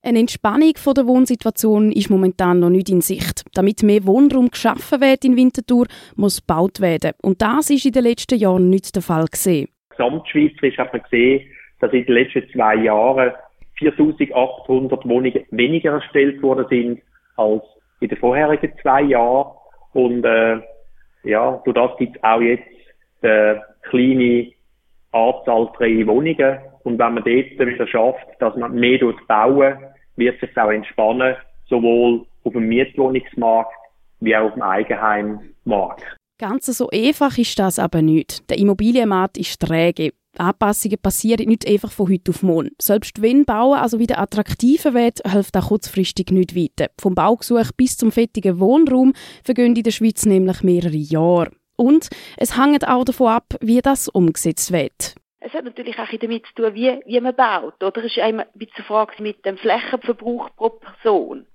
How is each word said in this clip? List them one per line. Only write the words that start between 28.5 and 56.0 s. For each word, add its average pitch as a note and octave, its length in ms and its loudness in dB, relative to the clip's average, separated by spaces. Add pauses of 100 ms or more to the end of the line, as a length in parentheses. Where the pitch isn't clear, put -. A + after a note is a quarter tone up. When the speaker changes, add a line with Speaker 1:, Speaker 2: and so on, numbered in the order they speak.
Speaker 2:
man A#2 180 -8
mehr B2 240 2
dort A#2+ 280 -2
bauen, C3+ 500 2 (400)
wird A#2+ 240 -2
sich's - 160 -8
auch A2 140 0
entspannen, A2+ 680 -2 (320)
sowohl A#2+ 580 2 (180)
auf A#2 80 -4
dem A2+ 160 -2
Mietwohnungsmarkt A#2+ 1040 -2 (480)
wie A2 160 0
auch A2 100 2
auf G#2+ 80 -4
dem B2 80 -8
Eigenheimmarkt. G#2 1400 -4 (340)
Speaker 1:
Ganz A3+ 280 -6
so B3 240 -4
einfach C4 460 0
ist - 220 -2
das F#3+ 200 -2
aber E3+ 240 -2
nicht. - 460 -2
Der - 100 -4
Immobilienmarkt G3+ 800 0
ist - 220 -10
träge. E3 520 0 (260)
Anpassungen G3+ 600 -2
passieren A3 500 -2
nicht A3 200 0
einfach G#3 220 0
von F#3+ 200 -2
heute F3+ 200 0
auf - 120 -4
morgen. E3 280 0 (100)
Selbst G#3 420 -2
wenn B3+ 220 4
Bauen B3+ 340 2
also A#3 200 -2
wieder A3+ 200 -2
attraktiver A#3+ 760 0
wird, A#3+ 340 0
hilft G3 280 -2
auch F#3 120 -2
kurzfristig G3 600 -4
nicht F#3 240 0
weiter. E3 360 -4 (100)
Vom F#3+ 140 -8
Baugesuch A3+ 600 0
bis B3+ 200 0
zum A3+ 160 0
fertigen G3+ 480 -2
Wohnraum C4 540 4 (300)
vergehen A#3+ 300 2
in A3+ 80 0
der A3+ 80 0
Schweiz A3 360 -2
nämlich F#3+ 360 2
mehrere F3 340 0
Jahre. D#3+ 540 0 (260)
Und C#4+ 320 4 (280)
es - 200 -4
hängt C#4 300 2
auch B3 180 0
davon B3 240 0
ab, A3+ 320 -2
wie A#3 200 2
das C4+ 280 -2
umgesetzt E3+ 640 0
wird. - 420 -4 (260)
Speaker 3:
Es B3+ 120 -16
hat D#4 120 -8
natürlich A#3+ 320 -12
auch A#3 40 -12